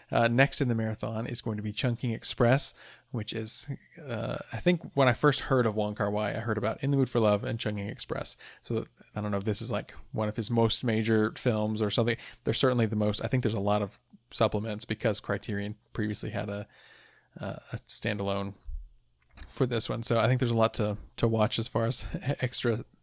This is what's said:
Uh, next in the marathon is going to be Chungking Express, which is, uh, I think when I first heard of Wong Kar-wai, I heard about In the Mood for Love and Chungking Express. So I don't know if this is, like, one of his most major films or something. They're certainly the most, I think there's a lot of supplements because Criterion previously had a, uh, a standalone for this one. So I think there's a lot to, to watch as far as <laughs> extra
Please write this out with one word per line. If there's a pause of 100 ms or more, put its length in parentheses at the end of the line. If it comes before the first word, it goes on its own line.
(120)
Uh,
next
in
the
marathon
is
going
to
be
Chungking
Express, (360)
which
is, (400)
uh, (160)
I
think (120)
when
I
first
heard
of
Wong
Kar-wai,
I
heard
about
In
the
Mood
for
Love
and
Chungking
Express. (260)
So (300)
I
don't
know
if
this
is,
like, (180)
one
of
his
most
major
films
or
something. (280)
They're
certainly
the
most,
I
think
there's
a
lot
of (320)
supplements
because
Criterion (180)
previously
had
a, (760)
uh, (160)
a (100)
standalone (920)
for
this
one.
So
I
think
there's
a
lot
to, (220)
to
watch
as
far
as (160)
<laughs>
extra (180)